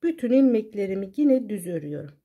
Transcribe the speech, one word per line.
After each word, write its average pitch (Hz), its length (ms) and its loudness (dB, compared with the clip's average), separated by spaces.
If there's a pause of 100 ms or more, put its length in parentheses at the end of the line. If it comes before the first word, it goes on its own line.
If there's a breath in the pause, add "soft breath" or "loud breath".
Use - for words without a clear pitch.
bütün 320 300 -2
ilmeklerimi 202 840 2
yine 262 320 2
düz 196 180 -8
örüyorum. 147 480 -10 (100)